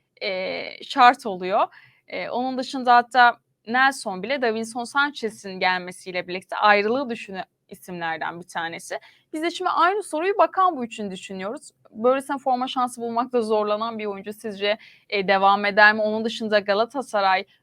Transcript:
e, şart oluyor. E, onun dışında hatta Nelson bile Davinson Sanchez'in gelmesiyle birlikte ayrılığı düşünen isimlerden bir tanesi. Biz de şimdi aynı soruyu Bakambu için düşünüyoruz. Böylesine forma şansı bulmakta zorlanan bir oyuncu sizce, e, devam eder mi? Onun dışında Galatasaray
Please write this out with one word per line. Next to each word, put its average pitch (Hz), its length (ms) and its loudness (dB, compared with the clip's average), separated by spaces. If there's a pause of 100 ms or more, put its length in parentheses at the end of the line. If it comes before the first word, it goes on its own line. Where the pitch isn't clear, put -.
(220)
e, 185 640 -6
şart 247 420 6
oluyor. 190 400 0 (420)
E, 185 220 -8
onun 254 280 -4
dışında 254 380 2
hatta 240 400 4 (300)
Nelson 247 560 0
bile 247 200 -4
Davinson 226 420 -2
Sanchez'in 226 760 -4
gelmesiyle 180 680 -4
birlikte 180 280 -8
ayrılığı 214 540 2
düşünen 196 340 -10 (240)
isimlerden 165 720 -8
bir 175 60 -18
tanesi. 170 520 -10 (340)
Biz 311 100 -6
de 339 80 -2
şimdi 349 200 -4
aynı 370 320 2
soruyu 359 360 -2
Bakambu 330 460 2
için 220 260 -10
düşünüyoruz. 190 600 -12 (200)
Böylesine 269 480 0
forma 254 300 -2
şansı 247 320 -2
bulmakta 233 420 -2
zorlanan 214 560 0
bir 214 80 -6
oyuncu 196 260 -8
sizce, 208 460 -4 (300)
e, 196 200 0
devam 196 360 4
eder 208 280 8
mi? 220 80 -2
Onun 214 240 0
dışında 220 340 -2
Galatasaray 202 840 0 (180)